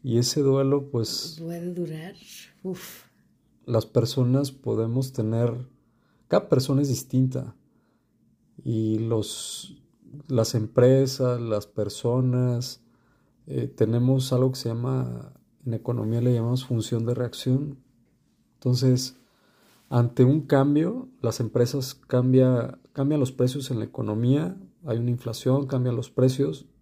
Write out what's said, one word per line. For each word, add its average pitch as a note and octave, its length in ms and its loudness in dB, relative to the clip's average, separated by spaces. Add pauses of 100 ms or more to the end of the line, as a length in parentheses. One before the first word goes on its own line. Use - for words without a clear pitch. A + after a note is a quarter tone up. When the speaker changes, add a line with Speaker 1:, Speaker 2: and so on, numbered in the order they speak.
Speaker 1:
Y A#2 160 0
ese B2+ 240 0
duelo, C3+ 480 2
pues, C3 500 -4
Speaker 2:
Puede E3+ 340 -8
durar, E3 420 -10 (480)
uf. - 400 -12 (640)
Speaker 1:
las A2+ 200 0
personas B2+ 680 2
podemos A#2 600 -2
tener, A#2 400 0 (760)
cada - 200 0
persona C3+ 340 2
es C#3+ 80 0
distinta. B2+ 680 -2 (1080)
Y A2 360 -2
los, - 840 -6 (440)
las A#2 280 0
empresas, B2+ 840 2
las G#2+ 260 -4
personas, B2 1120 -2 (680)
eh, B2 200 -6
tenemos B2 680 2
algo C3 200 2
que C3 60 -8
se A#2 100 -4
llama, A#2+ 640 -4 (320)
en A#2 100 -4
economía A#2 460 -2
le B2 120 2
llamamos A#2+ 320 0
función A2+ 400 -2
de A#2+ 100 0
reacción. C3 640 -4 (760)
Entonces, B2+ 640 0 (720)
ante A#2+ 340 4
un C#3+ 180 6
cambio, D3 680 2 (120)
las A2+ 180 -2
empresas B2 560 -2
cambia, B2+ 840 2 (140)
cambian D3 260 0
los B2+ 120 0
precios B2+ 400 -2
en A#2 80 -2
la A2 60 -4
economía, B2 680 0 (300)
hay A#2 140 -2
una A#2+ 120 -2
inflación, B2+ 560 -2
cambian B2+ 280 -2
los A#2+ 160 -6
precios C3 540 0 (160)